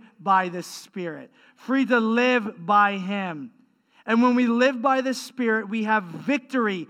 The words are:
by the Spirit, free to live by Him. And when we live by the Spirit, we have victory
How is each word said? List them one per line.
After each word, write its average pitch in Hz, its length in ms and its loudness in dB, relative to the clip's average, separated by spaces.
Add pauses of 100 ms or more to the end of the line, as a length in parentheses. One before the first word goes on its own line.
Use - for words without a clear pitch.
(200)
by 185 300 2
the 175 120 -8
Spirit, 156 720 -12 (240)
free 269 300 0
to 240 120 4
live 226 640 0
by 202 320 4
Him. 185 540 -6 (560)
And 226 160 2
when 247 140 4
we 247 100 2
live 240 340 2
by 262 200 2
the 254 140 -2
Spirit, 220 540 -4
we 220 140 -4
have 214 220 0
victory 196 840 -4